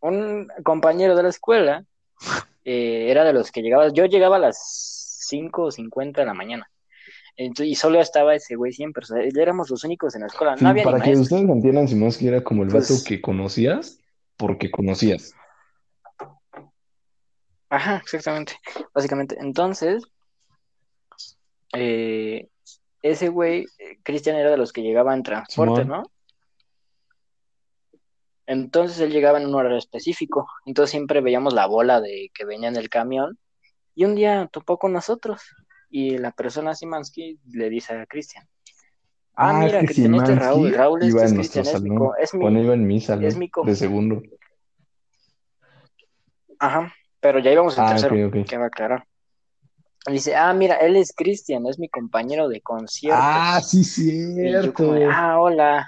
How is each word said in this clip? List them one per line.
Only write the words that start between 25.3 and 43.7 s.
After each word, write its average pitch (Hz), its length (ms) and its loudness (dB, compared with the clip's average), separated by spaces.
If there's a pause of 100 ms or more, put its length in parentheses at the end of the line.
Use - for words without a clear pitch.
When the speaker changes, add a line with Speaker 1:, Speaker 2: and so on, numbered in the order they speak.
Speaker 2:
Simón. 139 180 -6
Speaker 1:
¿no? 320 100 -16 (2250)
Entonces 165 520 -2
él 156 120 0
llegaba 147 280 4
en 143 60 -6
un 139 80 -4
horario 127 240 0
específico, 139 680 -6 (180)
entonces 143 240 0
siempre 147 320 -2
veíamos 127 320 0
la 101 140 2
bola 117 340 4
de 98 320 -10
que 107 120 -12
venía 110 220 -8
en 120 100 -4
el 110 120 -8
camión, 131 480 -4 (560)
y 175 120 0
un 208 100 0
día 202 360 0
topó 170 280 -4
con 190 120 -2
nosotros, 214 480 -6 (520)
y 135 260 -2
la 120 140 -6
persona 151 420 -6
Simansky 160 680 -12 (120)
le 113 180 -4
dice 113 240 -8
a 113 140 -12
Cristian, - 400 -16 (880)
"Ah, 175 160 2
Speaker 2:
Ah, 151 80 2
es 160 60 4
Speaker 1:
mira, 185 160 4
Speaker 2:
que - 40 2
Speaker 1:
Cristian, 117 300 4
este 127 180 4
es 131 60 4
Raúl, 143 320 4
Speaker 2:
Simansky 110 60 0
Speaker 1:
Raúl, 147 260 4
este 117 80 4
Speaker 2:
iba 113 140 6
Speaker 1:
es 113 40 6
Speaker 2:
en 107 80 4
nuestro 107 240 -2
Speaker 1:
Cristian, 139 140 -2
es 98 80 -2
mi 104 60 -4
Speaker 2:
salón, 117 180 2
Speaker 1:
co-, 131 80 -2
es 156 180 -2
mi, 190 80 -2
Speaker 2:
bueno, 110 220 4
iba 120 100 4
en 113 140 2
mi 104 140 2
salón 104 240 -2
Speaker 1:
es 104 120 0
mi 175 140 -6
co-". 165 140 -4
Speaker 2:
de 107 100 2